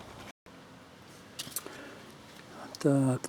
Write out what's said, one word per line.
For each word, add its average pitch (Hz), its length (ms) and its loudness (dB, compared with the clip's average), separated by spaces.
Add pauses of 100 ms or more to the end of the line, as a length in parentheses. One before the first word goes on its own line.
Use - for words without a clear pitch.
(2750)
Так, 135 520 6